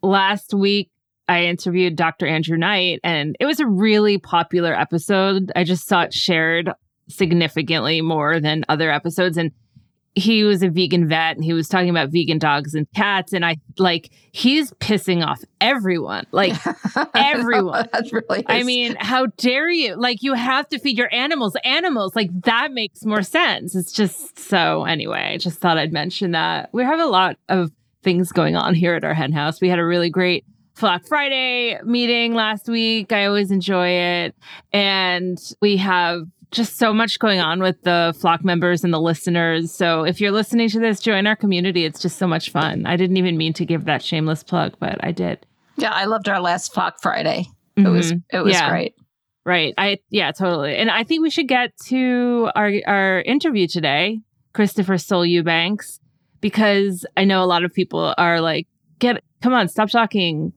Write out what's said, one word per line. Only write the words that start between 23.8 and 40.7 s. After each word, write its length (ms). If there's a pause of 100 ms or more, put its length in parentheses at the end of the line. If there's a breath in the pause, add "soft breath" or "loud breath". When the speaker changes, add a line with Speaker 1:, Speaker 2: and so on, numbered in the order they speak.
Speaker 1:
just, 460
so 460
anyway, 500
I 20
just 220
thought 180
I'd 160
mention 380
that. 420
We 120
have 140
a 80
lot 300 (140)
of 200 (320)
things 300
going 240
on 180
here 200
at 100
our 100
hen 180
house. 280
We 80
had 100
a 60
really 240
great 380 (300)
Flock 300
Friday 760
meeting 500
last 360
week. 420
I 140
always 240
enjoy 380
it. 460 (380 loud breath)
And 640 (220)
we 180
have 440 (300)
just 260
so 160
much 240
going 220
on 200
with 220
the 380
Flock 240
members 400
and 100
the 60
listeners. 720
So 320
if 160
you're 100
listening 400